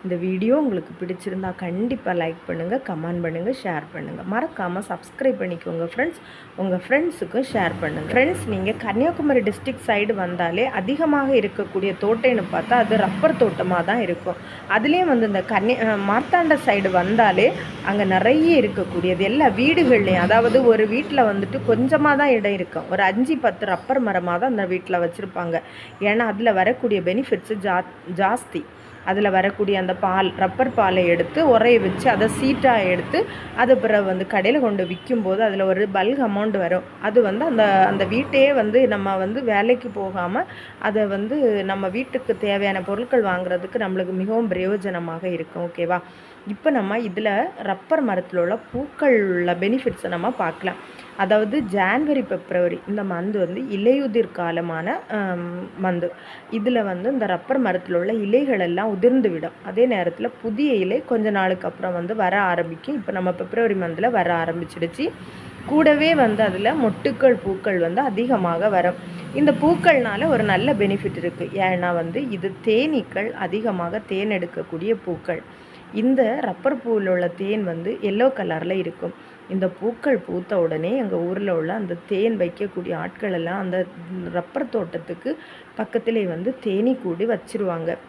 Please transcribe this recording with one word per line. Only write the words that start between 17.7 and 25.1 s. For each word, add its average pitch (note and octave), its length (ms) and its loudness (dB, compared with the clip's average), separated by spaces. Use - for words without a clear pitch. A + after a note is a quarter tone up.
அங்க G3+ 180 0
நிறைய C4 580 4
இருக்கக்கூடியது F#3 560 0
எல்லா A#3 300 2
வீடுகள்லயும், A3 800 4
அதாவது A#3 380 6
ஒரு A3 220 6
வீட்ல A#3+ 460 2
வந்துட்டு G3+ 340 -4
கொஞ்சமா C#4 480 4
தான் C#4+ 140 2
இடம் G#3 240 2
இருக்கும். F3 360 -6
ஒரு F#3+ 120 0
அஞ்சு G3 200 2
பத்து - 240 0
ரப்பர் A#3+ 380 -2
மரமா F3+ 360 0
தான் B3+ 140 0
அந்த G3+ 120 0
வீட்ல F3+ 320 -2
வச்சிருப்பாங்க. E3+ 640 -4